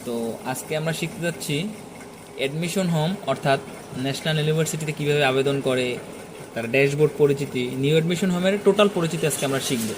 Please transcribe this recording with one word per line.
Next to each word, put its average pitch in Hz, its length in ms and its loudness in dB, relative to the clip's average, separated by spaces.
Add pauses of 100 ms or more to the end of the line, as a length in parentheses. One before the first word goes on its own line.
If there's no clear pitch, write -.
তো 117 400 -4
আজকে 131 320 -4
আমরা 156 160 -2
শিখতে 160 300 -6
যাচ্ছি 170 460 -2 (680)
অ্যাডমিশন 165 520 -2
হোম 165 260 2 (120)
অর্থাৎ 135 340 2 (380)
ন্যাশনাল 139 400 -2
ইউনিভার্সিটিতে 156 540 0
কীভাবে 147 320 2
আবেদন 135 360 4
করে, 127 360 0 (580)
তার 113 160 -4
ড্যাশবোর্ড 139 480 4
পরিচিতি, 139 580 2
নিউ 139 160 2
অ্যাডমিশন 170 380 2
হোমের 185 340 2
টোটাল 202 300 6
পরিচিতি 160 320 0
আজকে 147 200 0
আমরা 135 140 0
শিখব। 113 380 -2